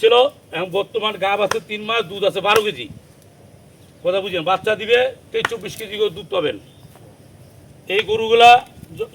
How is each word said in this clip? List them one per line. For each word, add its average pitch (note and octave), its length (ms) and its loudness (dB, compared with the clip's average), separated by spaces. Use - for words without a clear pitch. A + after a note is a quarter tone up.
ছিল, A3+ 140 6
এখন F3 180 -6
বর্তমান G#3 460 -4
গাব G3 240 -2
আছে G#3 200 -2
তিন G#3 220 -10
মাস, A3 280 -2
দুধ G3 140 -8
আছে F#3 160 0
বারো G#3 220 2
কেজি। D#3 240 -6
কথা F#3 180 0
বুঝেন, F#3 240 -6
বাচ্চা F#3+ 300 0
দিবে A3 240 2
তেইশ A3 200 -4
চব্বিশ G#3 260 -12
কেজি G#3 200 -12
করে G#3 140 -2
দুধ E3 200 -14
পাবেন। D3 280 -4
এই G3 140 -2
গরুগুলা A3+ 480 4
য-, A3+ 160 -10